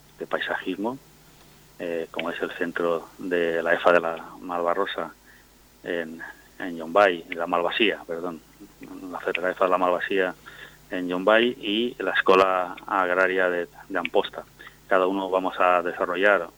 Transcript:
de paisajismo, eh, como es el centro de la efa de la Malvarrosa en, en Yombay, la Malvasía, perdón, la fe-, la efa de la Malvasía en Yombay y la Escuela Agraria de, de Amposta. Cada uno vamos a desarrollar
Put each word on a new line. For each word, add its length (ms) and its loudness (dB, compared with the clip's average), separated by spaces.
de 80 -8
paisajismo, 720 -4
eh, 320 -6
como 200 -6
es 120 -8
el 100 -2
centro 640 -2
de 460 0
la 100 2
efa 200 4
de 80 6
la 220 -4
Malvarrosa 720 -2
en, 380 -6
en 180 -10
Yombay, 540 2
la 160 -6
Malvasía, 600 0
perdón, 340 -8
la 100 -8
fe-, 200 -4
la 100 0
efa 140 0
de 60 4
la 80 4
Malvasía 560 0
en 180 -4
Yombay 500 4
y 400 -2
la 120 -4
Escuela 680 4
Agraria 640 2
de, 180 -2
de 100 -2
Amposta. 460 -2
Cada 200 4
uno 240 -2
vamos 280 0
a 240 4
desarrollar 760 0